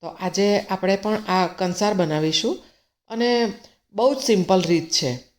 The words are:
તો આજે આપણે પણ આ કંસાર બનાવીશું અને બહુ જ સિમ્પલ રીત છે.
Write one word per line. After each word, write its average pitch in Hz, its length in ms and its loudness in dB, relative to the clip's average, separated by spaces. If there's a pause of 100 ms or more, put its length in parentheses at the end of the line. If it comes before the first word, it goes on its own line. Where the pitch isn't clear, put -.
તો 175 60 -14
આજે 196 540 0
આપણે - 360 -2
પણ 208 180 -2 (140)
આ 185 180 2
કંસાર 185 480 -2
બનાવીશું 160 640 0 (500)
અને 233 440 0 (400)
બહુ 240 220 2
જ 269 40 -8
સિમ્પલ 190 440 2
રીત 165 280 0
છે. 123 280 -2 (200)